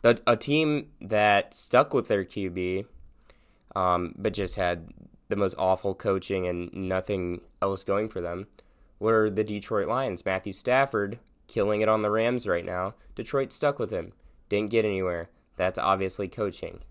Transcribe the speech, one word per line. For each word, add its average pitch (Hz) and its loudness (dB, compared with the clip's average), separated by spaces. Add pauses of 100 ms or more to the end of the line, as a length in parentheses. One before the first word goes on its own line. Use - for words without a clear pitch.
the, 117 6
a 117 6
team 151 0 (100)
that 104 4
stuck - 2
with 120 0
their 98 2
Q 98 -6
B, 92 -4 (880)
um, 90 0
but 95 -2
just 98 -4
had 87 -2 (400)
the 101 0
most 98 0
awful 92 2
coaching 98 -2
and 87 -6
nothing 92 -4 (220)
else 98 -2
going 104 0
for 95 -8
them, 87 -8 (520)
were 110 4
the 104 0
Detroit 104 -2
Lions. 120 -2
Matthew 95 -2
Stafford 117 0 (280)
killing 104 0
it 107 4
on 110 4
the 104 0
Rams 113 0
right 87 0
now. 90 -4 (200)
Detroit 131 -4
stuck 143 -2
with 107 -2
him. 90 -6 (380)
Didn't 104 0
get 113 4
anywhere. 92 -2 (260)
That's 92 -2
obviously 95 0
coaching. 90 -6